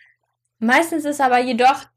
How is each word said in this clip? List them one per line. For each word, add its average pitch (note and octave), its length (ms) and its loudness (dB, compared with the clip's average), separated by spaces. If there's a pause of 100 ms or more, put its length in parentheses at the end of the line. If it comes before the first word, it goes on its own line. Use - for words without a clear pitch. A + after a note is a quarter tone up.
(580)
Meistens D4 460 0
ist C#4+ 160 -4
aber B3 200 2
jedoch B3+ 440 0 (120)